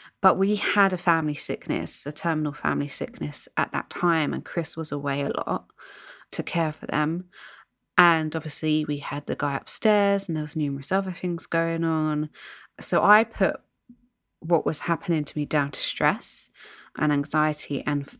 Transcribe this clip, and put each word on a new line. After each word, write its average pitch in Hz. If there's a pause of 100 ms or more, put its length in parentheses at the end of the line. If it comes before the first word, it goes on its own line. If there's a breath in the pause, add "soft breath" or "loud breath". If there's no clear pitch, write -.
(220 loud breath)
But 185
we 202
had 196
a 185
family 160
sickness, -
a 151
terminal 151
family 143
sickness - (100)
at -
that -
time, 160
and 135
Chris -
was 160
away 143
a 139
lot - (640 loud breath)
to -
care 160
for -
them. 160 (720 loud breath)
And 160
obviously 156
we 147
had 143
the 143
guy 139
upstairs 202
and 165
there 156
was 151
numerous 139
other 190
things 170
going 165
on. 156 (500 loud breath)
So -
I 208
put - (800)
what 170
was 160
happening 160
to -
me 147
down 143
to -
stress - (480 loud breath)
and 151
anxiety 151
and, 143 (120)